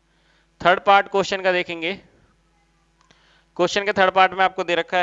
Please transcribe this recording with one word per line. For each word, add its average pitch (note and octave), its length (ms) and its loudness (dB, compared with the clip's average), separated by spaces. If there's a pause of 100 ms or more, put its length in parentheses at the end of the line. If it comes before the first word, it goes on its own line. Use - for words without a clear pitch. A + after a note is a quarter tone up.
(600)
Third F3+ 220 2
part G3 260 4
question G3 340 -4
का F#3 100 0
देखेंगे। F3 480 -6 (1600)
क्वेश्चन F3+ 280 -2
के G#3 100 -4
थर्ड F#3+ 180 2
पार्ट F#3 200 4
में F#3+ 120 0
आपको F#3 200 -4
दे E3+ 100 -4
रखा E3 280 -4